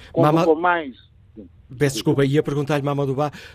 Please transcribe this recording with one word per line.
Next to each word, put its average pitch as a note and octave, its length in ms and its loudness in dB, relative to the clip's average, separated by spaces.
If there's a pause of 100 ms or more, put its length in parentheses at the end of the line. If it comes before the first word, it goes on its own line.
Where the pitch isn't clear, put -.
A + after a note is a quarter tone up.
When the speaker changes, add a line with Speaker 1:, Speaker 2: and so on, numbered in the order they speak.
(160)
Speaker 1:
Mama- E3 260 4
Speaker 2:
Convocou E3 200 4
mais E3 340 0 (840)
Speaker 1:
Peço C#3 160 0
desculpa, C#3 280 0
ia C#3+ 200 2
perguntar-lhe, C#3+ 400 -4
Mamadou C#3 320 -2
Ba, D3 160 -2 (240)